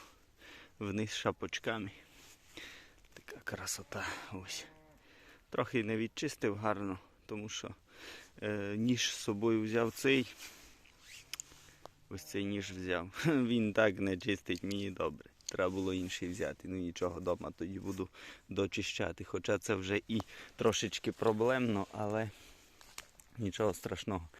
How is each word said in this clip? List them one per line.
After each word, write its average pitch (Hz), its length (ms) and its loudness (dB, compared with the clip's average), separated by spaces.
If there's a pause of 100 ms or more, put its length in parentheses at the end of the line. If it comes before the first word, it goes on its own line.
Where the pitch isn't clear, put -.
(800)
вниз 107 320 -2
шапочками. 104 800 -2 (1200)
Така - 300 -14
красота, - 600 -6 (280)
ось. 92 340 -8 (840)
Трохи 123 340 2
не 110 120 2
відчистив 113 600 0
гарно, 101 420 0 (280)
тому 107 220 -6
що, - 260 -8 (680)
е, 104 340 0
ніж 120 340 4
з - 60 -4
собою 110 460 4
взяв 113 300 4
цей. 135 340 4 (1800)
Ось 95 160 -10
цей 101 200 -2
ніж 101 280 -4
взяв. 92 460 -2
<laughs> - 80 2
Він 120 460 4
так 104 260 6
не 98 180 2
чистить 92 460 -2
мені 98 280 -2
добре. 82 400 -4 (200)
Треба 92 200 2
було 95 240 0
інший 90 340 -2
взяти. 80 400 -4
Ну 92 80 -4
нічого, 87 440 -2
дома 87 300 0
тоді 95 280 -6
буду 92 300 -4 (400)
дочищати. 95 760 -2
Хоча 101 340 0
це - 160 2
вже 95 340 2
і 110 120 2 (360)
трошечки 110 560 2
проблемно, 113 800 4
але 107 380 0 (1080)
нічого 104 360 2
страшного. 92 540 -4 (120)